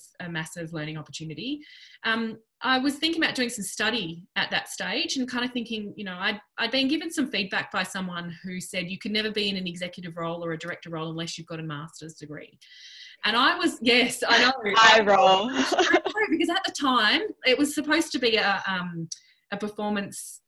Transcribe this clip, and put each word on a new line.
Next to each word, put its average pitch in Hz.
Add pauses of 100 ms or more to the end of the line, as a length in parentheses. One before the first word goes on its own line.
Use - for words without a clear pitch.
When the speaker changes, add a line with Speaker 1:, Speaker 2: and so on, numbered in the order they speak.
(200)
Speaker 1:
a 175
massive 165
learning 156
opportunity. 160 (440)
Um, 226 (260)
I 262
was 277
thinking 320
about 254
doing 247
some 208
study 196 (100)
at -
that -
stage 214
and 254
kind 247
of 254
thinking, 220
you 208
know, 185
I'd, 208 (180)
I'd 233
been 262
given 330
some 285
feedback 196
by 196
someone 175
who 185
said, 180
"You 190
can 208
never 214
be 208
in 196
an 185
executive 175
role 170
or 165
a 160
director 170
role 160
unless 165
you've 165
got 160
a -
master's 156
degree." - (680)
And 214
I 302
was, 349
yes, 247
I 233
know. 247 (120)
Speaker 2:
<laughs> 202
Eye 220
roll. 190
Speaker 1:
I 330
know, 403
because 294
at 359
the 349
time, 247 (260)
it 247
was 285
supposed 311
to 294
be 226
a, 196
um, 175 (440)
a 202
performance, 208